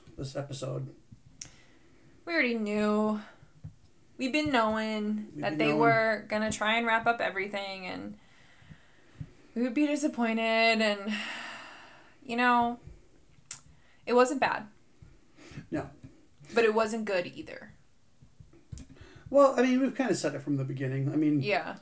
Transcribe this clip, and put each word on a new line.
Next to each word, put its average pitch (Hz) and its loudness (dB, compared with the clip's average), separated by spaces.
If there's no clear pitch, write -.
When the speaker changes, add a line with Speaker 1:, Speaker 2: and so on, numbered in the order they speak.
Speaker 1:
this 135 -10
episode. 135 -8
Speaker 2:
We 339 -4
already 247 2
knew. 214 0
We've 254 -2
been 302 0
knowing 220 0
Speaker 1:
We've 147 -10
Speaker 2:
that 202 -2
Speaker 1:
been 208 -4
Speaker 2:
they - 2
Speaker 1:
knowing. - 4
Speaker 2:
were 220 4
gonna 214 -2
try 214 0
and 233 0
wrap 226 2
up 233 2
everything, 190 -6
and 190 -10
we 226 -2
would 247 0
be 294 2
disappointed, 226 2
and, 208 0
you 233 -6
know, 240 2
it 214 -2
wasn't 247 4
bad. 214 -2
Speaker 1:
No. 147 -6
Speaker 2:
But 233 4
it 214 2
wasn't 220 0
good 185 -2
either. - -14
Speaker 1:
Well, 269 8
I 247 6
mean, 254 4
we've 262 0
kinda 240 0
said 151 -2
it 135 -8
from 143 -2
the 131 -2
beginning. 135 -4
I - -2
mean, 151 2
Speaker 2:
Yeah. 190 -2